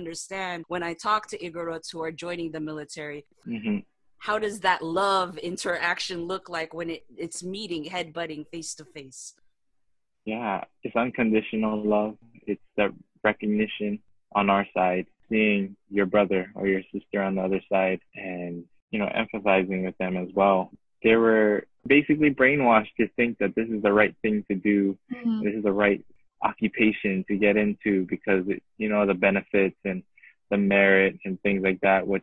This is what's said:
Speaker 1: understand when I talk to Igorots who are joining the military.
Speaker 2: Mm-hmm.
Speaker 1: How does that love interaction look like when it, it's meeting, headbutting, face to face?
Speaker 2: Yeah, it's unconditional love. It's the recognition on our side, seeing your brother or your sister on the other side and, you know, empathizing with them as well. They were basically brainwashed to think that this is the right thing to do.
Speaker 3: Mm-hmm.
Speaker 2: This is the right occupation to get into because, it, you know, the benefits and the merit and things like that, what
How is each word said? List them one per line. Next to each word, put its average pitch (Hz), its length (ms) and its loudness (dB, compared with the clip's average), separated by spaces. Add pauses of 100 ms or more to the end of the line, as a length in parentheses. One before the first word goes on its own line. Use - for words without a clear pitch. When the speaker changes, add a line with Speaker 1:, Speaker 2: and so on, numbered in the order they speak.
Speaker 1:
understand 175 640 -8
when 175 160 -4
I 170 100 -6
talk 214 360 -2
to 208 100 -12
Igorots 165 520 -10
who 170 120 -12
are 165 80 -6
joining 170 400 -8
the 160 80 -8
military. 151 680 -10 (220)
Speaker 2:
Mm-hmm. 214 300 -4 (420)
Speaker 1:
How 214 180 -2
does 214 220 -4
that 180 240 0
love 180 560 0
interaction 175 920 -4
look 185 160 -8
like 165 280 -8
when 165 160 -8
it, - 140 -12 (120)
it's 165 260 -10
meeting, 180 420 -8
headbutting, 165 680 -8
face 160 220 -12
to 156 100 -20
face? - 480 -18 (920)
Speaker 2:
Yeah, 110 380 -4 (200)
it's 117 120 -8
unconditional 110 880 0
love. 104 360 0 (260)
It's 101 160 -6 (160)
the 101 160 0 (300)
recognition 107 760 -2 (360)
on 101 160 2
our 98 240 2
side, 92 320 2 (200)
seeing 104 480 2 (140)
your 98 160 2
brother 95 480 2
or 98 140 -4
your 95 160 0 (100)
sister 101 300 -4
on 95 120 -2
the 95 60 0
other 95 260 0
side 95 320 0 (140)
and, 90 500 -10 (280)
you 107 80 -4
know, 104 100 -2 (120)
empathizing 95 640 0
with 92 120 -8
them 92 200 -2
as 90 180 -6
well. 98 360 2 (320)
They 113 120 6
were 110 500 4 (220)
basically 147 420 4
brainwashed 131 720 4
to 110 80 2 (100)
think 120 220 -2
that 98 160 -2
this 113 140 0
is 107 120 -4
the 104 100 4
right 104 300 4
thing 107 300 0
to 98 40 0
do. 98 400 2 (160)
Speaker 3:
Mm-hmm. 233 320 -2
Speaker 2:
This 104 120 -2
is 107 80 -4
the 101 100 0
right 101 320 2 (380)
occupation 104 840 0
to 104 100 -2
get 104 200 4
into 101 480 0
because, 98 420 0
it, - 140 -4 (160)
you 107 100 -4
know, 104 200 2
the 95 80 2
benefits 98 680 2
and 95 200 -6 (480)
the 101 60 2
merit 98 680 4
and 95 160 -6
things 98 220 2
like 95 180 0
that, 95 240 4
what 95 180 0